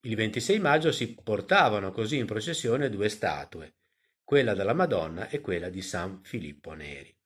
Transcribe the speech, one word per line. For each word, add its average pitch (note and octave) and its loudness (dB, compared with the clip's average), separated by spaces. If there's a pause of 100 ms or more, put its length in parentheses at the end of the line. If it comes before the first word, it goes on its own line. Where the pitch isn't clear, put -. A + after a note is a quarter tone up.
Il A2 -2
ventisei A2 2
maggio D3+ 4
si - -4
portavano G#2 4
così A2+ -2
in A#2 0
processione A#2+ 0
due G#2 -2
statue, D#2+ -6 (460)
quella B2+ 2
della G2 0
Madonna F2+ -2
e - -6
quella F2 -4
di F#2 -8
San F#2+ -6
Filippo D#2 -10
Neri. D2 -14 (100)